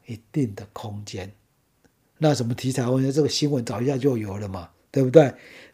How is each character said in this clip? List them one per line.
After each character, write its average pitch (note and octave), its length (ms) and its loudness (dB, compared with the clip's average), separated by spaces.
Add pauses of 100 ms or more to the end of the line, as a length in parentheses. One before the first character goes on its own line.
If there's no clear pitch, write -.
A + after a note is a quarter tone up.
一 A2 160 -14 (100)
定 A#2+ 240 -2
的 G#2 200 -14
空 G#2 320 -10
间。 G2+ 260 -12 (840)
那 D3+ 140 4
什 B2+ 140 -2
么 A#2 80 -2
题 B2+ 160 -4
材？ B2+ 160 -2
我 C3 140 2
觉 C3 60 0
得 C3+ 60 0
这 D3+ 80 2
个 C#3+ 80 2
新 D3 220 0
闻 B2+ 140 -2
早 A2+ 160 -4
一 A#2+ 60 -2
下 C#3 120 0
就 B2+ 180 2
有 G#2 220 -6
了 G#2 80 -6
嘛， F#2 240 -10 (220)
对 C3+ 100 2
不 B2+ 80 2
对？ C#3 240 8 (400)